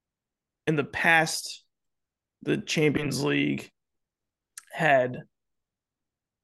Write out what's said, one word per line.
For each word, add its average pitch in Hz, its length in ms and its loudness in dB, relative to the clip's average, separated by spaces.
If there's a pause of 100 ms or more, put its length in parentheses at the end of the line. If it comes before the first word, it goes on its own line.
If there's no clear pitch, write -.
(680)
In 160 100 0
the 139 80 0
past, - 800 0 (800)
the 143 160 -2
Champions 147 680 0
League 143 460 -2 (1000)
had 131 520 2 (1200)